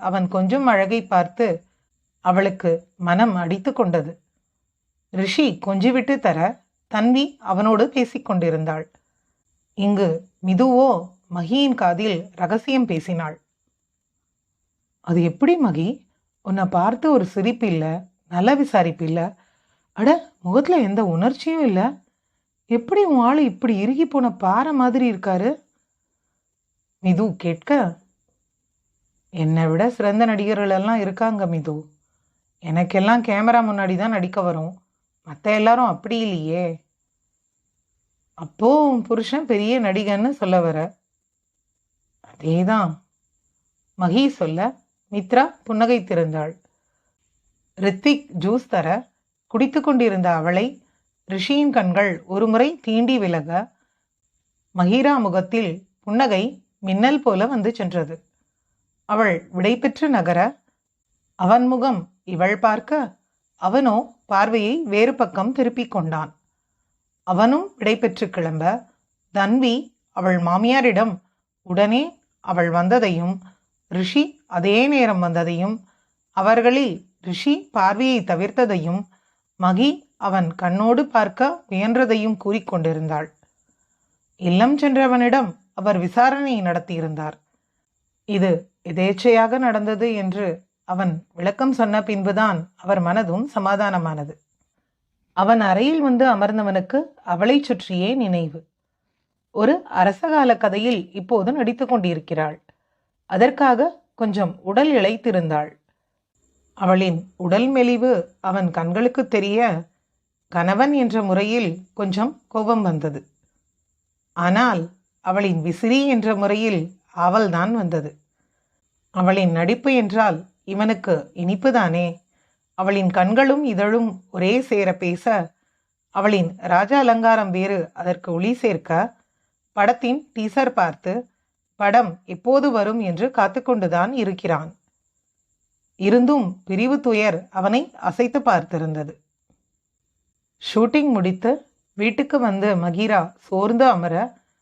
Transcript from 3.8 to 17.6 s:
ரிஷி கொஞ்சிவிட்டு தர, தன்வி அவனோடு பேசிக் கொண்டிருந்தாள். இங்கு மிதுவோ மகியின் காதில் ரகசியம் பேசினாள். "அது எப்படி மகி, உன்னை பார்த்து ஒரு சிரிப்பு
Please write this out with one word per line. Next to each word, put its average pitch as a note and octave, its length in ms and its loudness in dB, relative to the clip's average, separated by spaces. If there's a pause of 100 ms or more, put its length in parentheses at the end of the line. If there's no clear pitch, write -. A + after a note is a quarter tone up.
ரிஷி F#3+ 560 -2
கொஞ்சிவிட்டு B3 520 0
தர, F3+ 440 -2 (320)
தன்வி B3+ 420 2
அவனோடு G#3 520 0
பேசிக் B3 360 -4
கொண்டிருந்தாள். D#3+ 640 -2 (840)
இங்கு G3 540 0 (180)
மிதுவோ B3 640 2 (240)
மகியின் A#3+ 400 0
காதில் F#3 600 -2
ரகசியம் A3+ 520 -2
பேசினாள். E3 540 -6 (1600)
"அது E3+ 220 0
எப்படி C#4 420 2
மகி, F3+ 420 -4 (360)
உன்னை F#3+ 220 -2
பார்த்து A3 480 0
ஒரு - 120 4
சிரிப்பு A3 420 -2